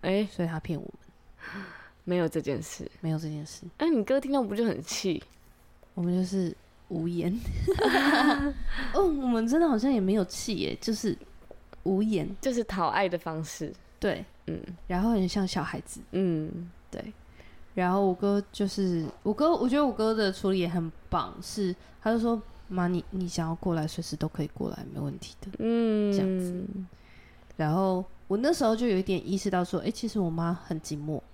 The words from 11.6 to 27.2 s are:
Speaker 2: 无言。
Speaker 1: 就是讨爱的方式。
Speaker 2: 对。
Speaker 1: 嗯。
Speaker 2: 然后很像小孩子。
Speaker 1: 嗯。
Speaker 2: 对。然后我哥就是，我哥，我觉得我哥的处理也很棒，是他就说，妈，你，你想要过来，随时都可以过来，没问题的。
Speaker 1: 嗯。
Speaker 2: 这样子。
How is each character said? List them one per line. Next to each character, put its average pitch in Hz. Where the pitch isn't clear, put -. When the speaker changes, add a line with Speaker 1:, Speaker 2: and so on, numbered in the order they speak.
Speaker 2:
无 196
言。 196
Speaker 1:
就 269
是 233
讨 180
爱 190
的 175
方 160
式。 -
Speaker 2:
对。 196
Speaker 1:
嗯。 165
Speaker 2:
然 180
后 226
很 185
像 190
小 180
孩 -
子。 -
Speaker 1:
嗯。 175
Speaker 2:
对。 -
然 180
后 196
我 185
哥 202
就 202
是， 175
我 208
哥， 311
我 254
觉 254
得 294
我 254
哥 220
的 208
处 190
理 190
也 170
很 165
棒， 113
是 190
他 220
就 233
说， 226
妈， 180
你， 180
你 185
想 165
要 165
过 175
来， 156
随 165
时 151
都 156
可 -
以 -
过 -
来， -
没 -
问 143
题 -
的。 202
Speaker 1:
嗯。 220
Speaker 2:
这 196
样 190
子。 180